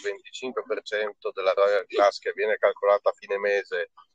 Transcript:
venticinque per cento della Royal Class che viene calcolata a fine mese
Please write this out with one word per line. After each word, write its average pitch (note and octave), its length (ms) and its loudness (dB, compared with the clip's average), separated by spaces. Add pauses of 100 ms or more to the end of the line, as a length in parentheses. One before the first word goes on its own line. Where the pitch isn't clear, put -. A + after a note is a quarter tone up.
venticinque G#2 600 -8
per G2+ 180 -6
cento G#2+ 500 -6
della F#2+ 220 0
Royal G2+ 320 2
Class G2+ 320 2
che F2 160 -6
viene G2+ 240 0
calcolata G2+ 540 2
a - 20 -18
fine G2+ 240 -6
mese G2 540 -2 (240)